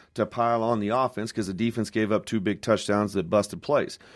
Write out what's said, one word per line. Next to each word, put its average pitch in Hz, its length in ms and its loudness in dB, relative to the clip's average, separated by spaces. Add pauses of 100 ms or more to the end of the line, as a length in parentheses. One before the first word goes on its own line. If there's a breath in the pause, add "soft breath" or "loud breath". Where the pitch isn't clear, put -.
(160 loud breath)
to 110 100 0
pile 117 380 0
on 113 180 2
the 101 80 0
offense, 117 420 -2
'cause 101 160 -4
the 95 60 -6
defense 113 380 -2
gave 110 200 0
up 104 140 2
two 113 160 -2
big 101 200 -2
touchdowns 104 520 0
that 90 160 -2
busted 98 320 0
plays. - 380 -2 (160 loud breath)